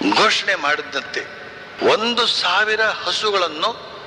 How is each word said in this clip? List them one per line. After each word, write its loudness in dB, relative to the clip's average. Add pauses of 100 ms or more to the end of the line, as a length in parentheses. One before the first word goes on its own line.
(160)
ಘೋಷಣೆ 2
ಮಾಡಿದಂತೆ -2 (640)
ಒಂದು 4
ಸಾವಿರ 2
ಹಸುಗಳನ್ನು -2